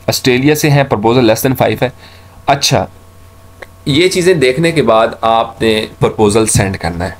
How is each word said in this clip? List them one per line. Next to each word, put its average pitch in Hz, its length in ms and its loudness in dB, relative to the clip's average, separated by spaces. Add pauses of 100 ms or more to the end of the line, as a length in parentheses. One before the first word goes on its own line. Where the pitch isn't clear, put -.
Australia 131 460 0
से 151 140 0
है, 143 140 2
proposal 117 480 2
less 113 160 -2
than 131 140 -2
five 110 220 -2
है। 123 100 -4 (540)
अच्छा, 139 400 0 (1000)
ये 156 220 2
चीज़ें 185 300 2
देखने 135 320 0
के 156 100 0
बाद 113 420 0
आपने 113 640 -2 (100)
proposal 110 480 0
send 98 300 -2
करना 85 280 -6
है। 92 140 -10